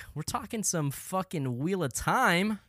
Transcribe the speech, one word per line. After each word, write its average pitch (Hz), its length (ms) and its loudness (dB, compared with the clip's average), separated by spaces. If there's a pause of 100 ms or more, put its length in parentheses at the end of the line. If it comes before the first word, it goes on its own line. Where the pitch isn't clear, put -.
(160)
We're 151 80 -6
talking 226 400 -4
some 147 280 0
fucking 139 680 -4
Wheel 175 240 0
of 127 100 -2
Time. 202 760 4